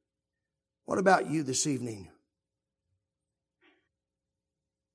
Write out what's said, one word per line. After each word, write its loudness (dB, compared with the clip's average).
What 0
about 4
you 0
this -2
evening? -6